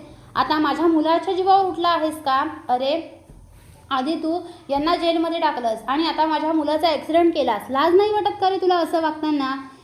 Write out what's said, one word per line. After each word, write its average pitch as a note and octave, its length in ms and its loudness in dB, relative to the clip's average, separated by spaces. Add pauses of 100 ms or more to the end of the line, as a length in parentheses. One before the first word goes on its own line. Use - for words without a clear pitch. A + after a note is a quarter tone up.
(340)
आता D4+ 240 0
माझ्या D4+ 280 0
मुलाच्या E4 480 2
जीवावर F#4+ 320 4
उठला E4+ 220 -2
आहेस D#4 340 -2
का? C4+ 220 0 (240)
अरे C4+ 560 -2 (680)
आधी C4+ 240 -2
तू D#4+ 260 -4 (300)
यांना D4+ 260 0
जेलमध्ये E4 440 0
टाकलंस B3 380 -2 (100)
आणि D4+ 180 0
आता D#4 200 0
माझ्या D#4 260 -2
मुलाचा D#4 360 0
ॲक्सिडेंट E4 460 2
केलास, A#3+ 260 0 (100)
लाज D4+ 240 2
नाही G4+ 160 6
वाटत G#4 300 0
का F#4+ 100 2
रे G4 60 0
तुला F4+ 200 2
असं E4 240 0
वागताना?" D4+ 560 -2 (280)